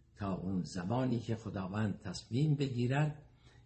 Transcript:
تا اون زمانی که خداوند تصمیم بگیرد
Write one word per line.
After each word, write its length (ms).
تا 180
اون 280
زمانی 580
که 160
خداوند 640
تصمیم 540
بگیرد 680